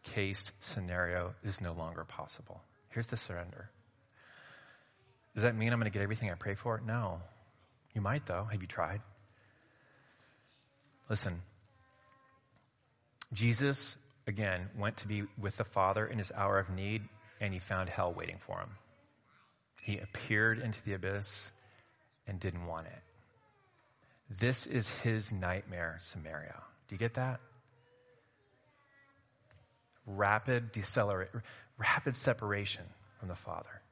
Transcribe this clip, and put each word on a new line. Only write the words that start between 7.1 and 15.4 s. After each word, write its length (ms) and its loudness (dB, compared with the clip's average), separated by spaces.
You 60 0
might, 260 2
though. 180 0
Have 160 -2
you 80 -8
tried? 320 -2
Listen, 340 0
Jesus, 640 4
again, 520 0
went 200 0
to 100 -6
be 160 0
with 180 -2